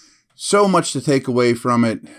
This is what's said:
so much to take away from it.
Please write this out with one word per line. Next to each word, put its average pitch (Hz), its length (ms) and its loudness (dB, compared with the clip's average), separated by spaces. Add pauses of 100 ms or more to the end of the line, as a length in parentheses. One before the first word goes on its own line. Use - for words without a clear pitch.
(340)
so 202 320 0
much 175 260 0
to 135 100 -6
take 135 260 0
away 120 240 2
from 120 320 0
it. 110 160 -2 (180)